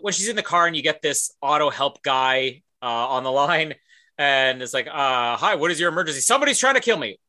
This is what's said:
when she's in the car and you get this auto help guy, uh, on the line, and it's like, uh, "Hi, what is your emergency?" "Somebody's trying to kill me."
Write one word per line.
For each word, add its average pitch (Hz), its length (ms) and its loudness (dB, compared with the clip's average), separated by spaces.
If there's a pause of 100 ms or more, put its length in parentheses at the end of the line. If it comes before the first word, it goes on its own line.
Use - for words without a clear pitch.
when 196 120 -4
she's 190 160 -4
in 226 80 -4
the 208 60 -4
car 170 220 2
and 165 100 -2
you 147 60 -4
get 151 200 -2
this - 300 -2 (100)
auto 147 280 2
help 139 340 -4
guy, 131 580 0 (200)
uh, 123 40 -10
on 123 380 -2
the 131 80 -2
line, 151 440 0 (420)
and 135 440 2
it's 120 120 -10
like, 131 140 -2
uh, 127 500 0
"Hi, 196 180 0
what 160 160 0
is 156 80 -4
your 175 100 2
emergency?" 156 320 -4
"Somebody's 277 380 2
trying 262 160 2
to 240 60 2
kill 226 160 0
me." 110 320 -8